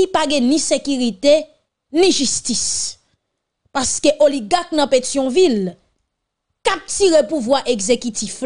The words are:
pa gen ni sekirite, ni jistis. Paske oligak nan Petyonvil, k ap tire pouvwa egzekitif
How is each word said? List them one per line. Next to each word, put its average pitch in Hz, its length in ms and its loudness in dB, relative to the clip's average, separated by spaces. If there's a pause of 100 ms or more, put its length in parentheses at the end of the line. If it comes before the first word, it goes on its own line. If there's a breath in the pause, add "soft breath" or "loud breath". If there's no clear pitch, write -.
(120)
pa 320 180 2
gen 277 160 0
ni 294 160 2
sekirite, 269 720 0 (580)
ni 349 200 4
jistis. - 540 -4 (1080)
Paske 277 380 0 (100)
oligak 285 480 0
nan 294 220 0
Petyonvil, 262 800 2 (920)
k - 80 -2
ap 392 160 -6
tire 330 400 2
pouvwa 277 400 -2
egzekitif 233 800 -4